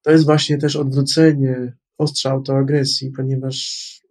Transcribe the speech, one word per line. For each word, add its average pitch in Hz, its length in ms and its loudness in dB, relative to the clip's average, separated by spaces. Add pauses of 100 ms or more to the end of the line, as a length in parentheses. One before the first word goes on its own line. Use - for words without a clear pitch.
To 151 100 2
jest 160 140 6
właśnie 151 320 2
też 143 180 -2
odwrócenie 139 1000 0 (200)
ostrza 143 340 -2
autoagresji, 135 800 -2
ponieważ 135 720 -6 (260)